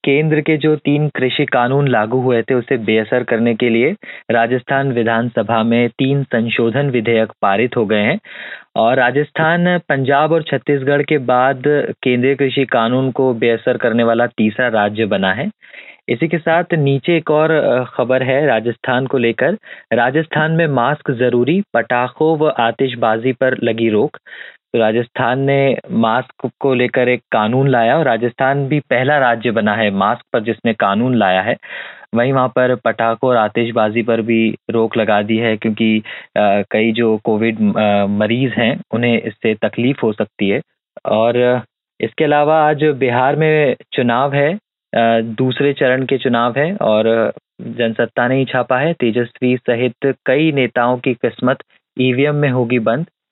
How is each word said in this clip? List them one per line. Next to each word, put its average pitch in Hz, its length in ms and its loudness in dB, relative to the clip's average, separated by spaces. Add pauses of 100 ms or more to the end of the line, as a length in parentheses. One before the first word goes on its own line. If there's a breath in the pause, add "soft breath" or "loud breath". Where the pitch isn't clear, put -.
केंद्र 151 380 2
के 156 160 0
जो 151 180 2
तीन 147 340 0
कृषि 127 360 -2
कानून 131 420 0
लागू 117 320 0
हुए 123 220 2
थे, 131 120 -4
उसे 123 240 -2
बेअसर 110 460 0
करने 117 320 0
के 120 140 0
लिए 123 260 2 (360 loud breath)
राजस्थान 127 600 0
विधानसभा 117 720 0
में 117 260 2
तीन 139 340 -2
संशोधन 117 640 -2
विधेयक 113 420 0 (100)
पारित 107 360 0
हो 113 80 0
गए 104 160 0
हैं। 139 180 0 (560 loud breath)
और 117 220 2
राजस्थान, 160 800 0
पंजाब 139 540 0
और 165 120 2
छत्तीसगढ़ 143 580 0
के 151 160 -2
बाद 127 460 0 (400)
केंद्रीय 127 320 2
कृषि 135 300 0
कानून 123 460 0
को 131 220 0
बेअसर 117 440 0
करने 117 260 0
वाला 117 240 2
तीसरा 117 400 0
राज्य 107 380 0
बना 95 280 0
है। 156 180 -4 (580 loud breath)
इसी 131 180 -2
के 165 100 -2
साथ 165 260 0 (100)
नीचे 143 440 0
एक 156 140 -2
और, 156 200 4
अ, 127 320 2
खबर 127 400 -2
है 135 220 0
राजस्थान 120 640 -2
को 139 100 -2
लेकर। 123 400 0 (360 loud breath)
राजस्थान 151 580 0
में 165 160 2
मास्क 139 440 -2
जरूरी, 123 520 0 (100)
पटाखों 123 640 0
व 151 120 0
आतिशबाजी 120 840 -2
पर 127 300 0
लगी 117 260 0
रोक। 107 280 0 (560 loud breath)
तो 120 60 0
राजस्थान 117 600 0
ने 139 380 2 (140)
मास्क 117 680 -2
को 139 140 0
लेकर 123 340 0
एक 123 140 0 (100)
कानून 117 360 2
लाया 123 300 2
और 165 80 0
राजस्थान 131 640 0
भी 147 120 0
पहला 131 380 0
राज्य 120 340 0
बना 107 240 0
है 110 160 0
मास्क 98 320 0 (100)
पर 120 60 0
जिसने 110 340 -2
कानून 107 420 0
लाया 95 260 2
है। 110 160 -2 (580 loud breath)
वहीं 123 180 2
वहाँ 131 140 2
पर 127 280 0
पटाखों 117 540 0
और 123 80 2
आतिशबाजी 113 640 0
पर 113 200 0
भी 113 340 0 (140)
रोक 113 280 0
लगा 104 240 2
दी 110 160 -2
है 113 200 0
क्योंकि, 110 420 0 (380 loud breath)
अ, 104 240 2 (100)
कई 110 200 2
जो 110 260 0
कोविड, 110 600 0
अ, 101 280 2
मरीज 110 480 0
हैं 117 280 -2 (100)
उन्हें 117 300 0
इससे 110 320 -4
तकलीफ 117 500 -2
हो 110 100 0
सकती 104 360 -4
है। 123 120 -2 (440)
और 120 560 2 (400)
इसके - 220 -4
अलावा 151 460 4
आज 147 140 0
बिहार 131 520 2
में 156 400 2 (180)
चुनाव 127 400 0
है, 143 200 0 (420)
अ, 113 260 2
दूसरे 127 520 -2
चरण 131 320 0
के 131 120 0
चुनाव 120 400 0
है 165 180 -2
और 110 580 2 (280)
जनसत्ता 117 640 -2
ने 131 80 0
ही 135 100 0
छापा 127 320 -2
है, 156 160 -2
तेजस्वी 123 640 -2
सहित 123 580 -2 (100)
कई 147 260 2
नेताओं 123 460 0
की 123 160 -4
किस्मत 127 440 -2 (420 soft breath)
ईवीएम 131 360 0
में 147 140 0
होगी 123 300 0
बंद। 113 260 -2 (260)